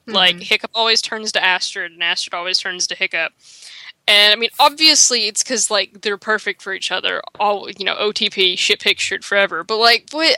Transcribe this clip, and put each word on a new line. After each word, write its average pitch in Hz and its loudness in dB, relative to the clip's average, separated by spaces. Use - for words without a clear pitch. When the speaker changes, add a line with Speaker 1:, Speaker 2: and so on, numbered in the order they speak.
Speaker 1:
Mm-hmm. 226 -12
Speaker 2:
Like, 180 2
Hiccup 202 -2
always 226 2
turns 220 -6
to 185 0
Astrid, 180 -2
and 170 -6
Astrid 175 -2
always 180 -2
turns 180 -4
to - -6
Hiccup. 175 -4
And, 208 6
I 214 4
mean, 233 -2
obviously, 294 4
it's 214 -2
'cause, 233 -2
like, 196 -4
they're 202 -4
perfect 208 -4
for 196 -10
each 190 -6
other. 185 -4
All, 208 -2
you 196 -10
know, 190 -2
O 208 -2
T 208 -2
P, 185 0
shit - 0
pictured - -2
forever. 180 0
But, 220 -4
like, 233 4
what, 311 0